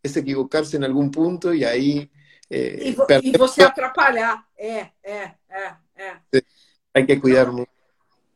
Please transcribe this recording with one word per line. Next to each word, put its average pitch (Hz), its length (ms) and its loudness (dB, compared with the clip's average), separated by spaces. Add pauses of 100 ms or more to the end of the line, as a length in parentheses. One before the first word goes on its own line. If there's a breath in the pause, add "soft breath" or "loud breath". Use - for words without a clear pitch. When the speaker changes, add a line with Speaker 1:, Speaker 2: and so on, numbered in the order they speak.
Speaker 1:
es 143 160 -6
equivocarse 139 600 -4
en 139 60 -2
algún 139 280 0
punto 170 420 -2
y 147 100 0
ahí... 143 480 -2 (380 soft breath)
Eh, - 320 -6
Speaker 2:
E 269 120 -4
vo-, 269 140 0
Speaker 1:
perder 262 280 4
Speaker 2:
e - 20 4
você 254 240 4
Speaker 1:
todo. - 80 10
Speaker 2:
atrapalhar. 247 760 -2 (120)
É, 214 340 -10 (100)
é, 196 340 -14 (140)
é, 185 260 -12 (200)
é. 185 240 -16 (140)
Speaker 1:
Sí, 135 80 2 (520)
hay 135 120 2
que 139 140 2
cuidar 127 280 4
Speaker 2:
No, 123 60 -6
Speaker 1:
mucho. 123 180 -10 (640)